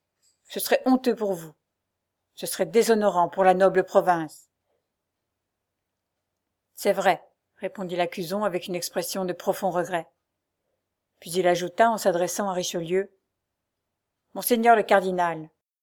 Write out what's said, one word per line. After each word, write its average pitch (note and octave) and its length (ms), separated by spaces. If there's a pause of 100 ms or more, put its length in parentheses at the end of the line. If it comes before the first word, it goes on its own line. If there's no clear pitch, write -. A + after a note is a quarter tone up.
(500)
Ce - 100
serait - 260
honteux B3+ 300
pour G3+ 180
vous. D#3+ 200 (840)
Ce - 100
serait - 200
déshonorant G3 640
pour F#3+ 140
la F#3 100
noble F#3 300
province. » « E3+ 680 (2250)
C'est G3+ 180
vrai, » F3+ 300 (320)
répondit F#3 400
l'accusant F3 480
avec F3+ 240
une F3+ 80
expression F3 480
de F3+ 100
profond F#3 380
regret. E3+ 360 (1120)
Puis F3 120
il F3+ 160
ajouta F3 420
en A3 80
s'adressant F3+ 520
à F#3 40
Richelieu : « F3+ 640 (1160)
Monseigneur A3+ 420
le G#3 80
cardinal, F3+ 680 (340)